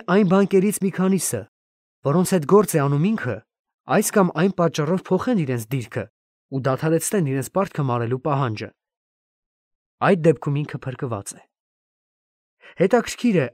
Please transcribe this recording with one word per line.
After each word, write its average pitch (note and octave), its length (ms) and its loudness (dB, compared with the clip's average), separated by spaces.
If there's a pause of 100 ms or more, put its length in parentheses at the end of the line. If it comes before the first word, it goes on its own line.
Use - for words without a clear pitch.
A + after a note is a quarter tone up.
այն F#3 240 4
բանկերից G3 480 2
մի F#3+ 120 -2
քանիսը, F#3 520 -2 (640)
որոնց E3+ 240 2
հետ D#3+ 260 0
գործ G#3 160 4
է D3+ 100 2
անում C#3+ 300 2
ինքը, B2+ 260 -4 (500)
այս G#3 220 0
կամ F#3+ 220 4
այն F#3 240 0
պատճառով E3+ 500 -2
փոխեն F#3 400 0
իրենց B2 220 -4
դիրքը A#2 380 -6 (460)
ու C3 140 -4
դադարեցնեն D#3+ 680 0
իրենց C3+ 220 -4
պարտքը F3+ 380 -2
մարելու A#2+ 320 -2
պահանջը։ B2+ 500 -2 (1300)
Այդ E3+ 200 2
դեպքում D3 400 0
ինքը D3 180 -10
փրկված A#2+ 580 -10
է։ - 40 -20 (1300)
Հետաքրքիր G#3+ 680 2
է, C3+ 160 2